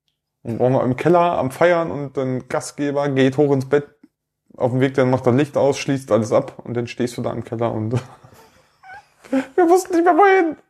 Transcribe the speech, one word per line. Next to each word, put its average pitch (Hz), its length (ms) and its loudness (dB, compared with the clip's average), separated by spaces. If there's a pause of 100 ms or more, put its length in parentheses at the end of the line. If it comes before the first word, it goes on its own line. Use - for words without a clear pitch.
(440)
Und 117 160 -8
waren 127 140 2
wir 117 100 2
im 127 140 -2
Keller 175 400 2
am 127 140 -2
Feiern 170 400 0
und 139 260 -8
dann 127 320 -4
Gastgeber 143 600 -4
geht 135 280 2
hoch 147 160 2
ins 135 160 -2
Bett. 143 180 0 (680)
Auf 120 140 -2
dem 127 100 0
Weg, 135 140 0
dann 127 140 2
macht 127 180 0
er 123 40 4
Licht 123 240 0
aus, 135 220 2
schließt 135 340 -4
alles 110 220 0
ab 131 220 0 (100)
und 117 100 -10
dann 120 120 -4
stehst - 300 -6
du 127 40 -8
da 117 100 -4
im 117 140 -8
Keller 117 260 -4
und 110 220 -4
<laughs> 123 80 0 (1500)
Wir 349 140 4
wussten 370 260 2
nicht 339 80 2
mehr, 349 120 4
wohin. 381 420 4 (120)